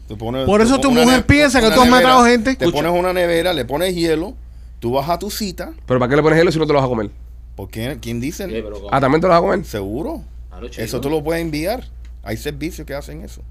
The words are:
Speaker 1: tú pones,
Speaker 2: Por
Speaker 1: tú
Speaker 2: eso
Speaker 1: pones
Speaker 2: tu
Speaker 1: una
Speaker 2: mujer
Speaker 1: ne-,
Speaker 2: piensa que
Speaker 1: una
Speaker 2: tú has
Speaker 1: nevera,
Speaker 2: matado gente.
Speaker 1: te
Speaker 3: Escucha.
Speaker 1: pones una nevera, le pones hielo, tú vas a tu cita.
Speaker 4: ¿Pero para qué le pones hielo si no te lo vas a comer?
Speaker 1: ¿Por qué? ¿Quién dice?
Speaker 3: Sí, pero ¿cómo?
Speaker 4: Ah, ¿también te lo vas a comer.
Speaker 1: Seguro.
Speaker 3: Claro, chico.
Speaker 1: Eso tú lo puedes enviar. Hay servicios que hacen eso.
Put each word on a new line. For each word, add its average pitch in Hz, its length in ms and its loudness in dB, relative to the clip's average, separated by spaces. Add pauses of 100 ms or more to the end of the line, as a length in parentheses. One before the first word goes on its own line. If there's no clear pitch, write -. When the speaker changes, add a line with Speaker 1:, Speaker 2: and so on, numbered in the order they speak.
Speaker 1:
tú 104 120 -14
pones, 123 260 -4
Speaker 2:
Por 202 160 4
Speaker 1:
tú 226 60 4
Speaker 2:
eso 269 80 4
Speaker 1:
pones 262 80 2
Speaker 2:
tu 277 80 4
Speaker 1:
una 240 100 6
Speaker 2:
mujer 254 200 6
Speaker 1:
ne-, - 20 -2
Speaker 2:
piensa 285 380 4
que 220 60 4
Speaker 1:
una 214 80 4
Speaker 2:
tú - 60 8
has 240 80 8
Speaker 1:
nevera, 254 200 6
Speaker 2:
matado 254 160 8
gente. 240 300 2
Speaker 1:
te - 100 -2
Speaker 3:
Escucha. 151 180 0
Speaker 1:
pones 175 160 0
una 180 140 0
nevera, 170 400 0
le 131 120 -4
pones 170 300 -2
hielo, 165 400 -2 (440)
tú 117 120 -4
vas 139 180 0
a 170 80 0
tu 208 140 -8
cita. 175 400 -8 (160)
Speaker 4:
¿Pero 127 120 2
para 120 120 0
qué 143 60 2
le 151 40 4
pones 156 160 4
hielo 170 140 4
si 160 80 0
no 151 80 -2
te 151 60 0
lo 143 60 4
vas 135 60 2
a 127 40 -2
comer? 107 200 -4 (460)
Speaker 1:
¿Por 98 140 -14
qué? 120 300 -8
¿Quién 117 220 -8
dice? 175 240 -8
Speaker 3:
Sí, 107 60 -10
pero 107 240 -8
¿cómo? 101 160 -14
Speaker 4:
Ah, 135 100 2
¿también 135 180 4
te 185 60 0
lo 185 60 4
vas 170 80 6
a - 20 0
comer. 190 240 -2
Speaker 1:
Seguro. 127 560 -8 (280)
Speaker 3:
Claro, 95 180 -16
chico. - 160 -10
Speaker 1:
Eso 117 180 -6
tú 139 80 -4
lo 156 140 -2
puedes 165 180 -4
enviar. 165 440 -6 (360)
Hay 110 160 -8
servicios 147 480 -10
que 135 80 -12
hacen 143 300 -12
eso. - 280 -16